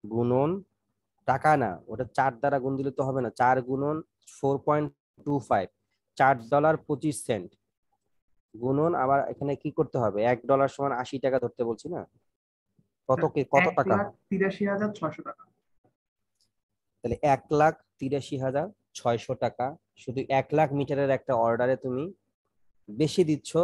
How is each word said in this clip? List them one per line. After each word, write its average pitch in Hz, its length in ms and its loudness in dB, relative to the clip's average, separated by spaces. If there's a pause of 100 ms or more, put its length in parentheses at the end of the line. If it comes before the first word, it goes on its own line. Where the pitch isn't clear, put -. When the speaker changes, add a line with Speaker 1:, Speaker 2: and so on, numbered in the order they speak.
(100)
Speaker 1:
গুণন 127 520 0 (640)
টাকা 147 300 4
না, 107 300 -2
ওটা 110 180 -6
চার 131 340 0
দ্বারা 139 200 0
গুণ 135 180 -2
দিলে 135 140 -4
তো 135 120 -4
হবে 131 180 -2
না। 117 100 -2
চার 127 320 2
গুণন 143 400 -4 (380)
ফোর 139 180 0
পয়েন্ট 147 340 0 (320)
টু 143 140 -2 (100)
ফাইভ, 101 200 0 (480)
চার 131 320 2
ডলার 151 280 4
পঁচিশ 147 480 -6
cent 101 260 -4 (1040)
গুণন, 143 380 0
আবার 135 340 2
এখানে 139 280 -4
কি 151 140 -8
করতে 143 280 -2
হবে? 107 260 0
এক 120 220 2
dollar 135 220 4
সমান 139 240 -4
আশি 127 260 -6
টাকা 131 200 0
ধরতে 120 260 -4
বলছি 117 240 -6
না? 165 120 -8 (1080)
কত 131 140 2 (120)
কে, 139 100 0
কত 143 220 4 (100)
টাকা? 135 180 2
Speaker 2:
এক 107 40 4
লাখ 202 160 -2 (140)
তিরাশি 190 380 -2
হাজার 202 260 -2
ছয়শো - 300 -8
টাকা। - 220 -16 (1600)
Speaker 1:
তাহলে 117 220 -4
এক 139 280 2
লাখ 156 340 4 (140)
তিরাশি 135 400 -6
হাজার 135 300 -2 (260)
ছয়শো 117 400 -2
টাকা 127 420 -4 (200)
শুধু 131 320 -8
এক 135 240 0
লাখ 151 200 2
মিটারের 139 380 -2
একটা 131 240 -2
অর্ডারে 117 420 2
তুমি 131 380 -6 (760)
বেশি 151 340 2
দিচ্ছ 151 400 -2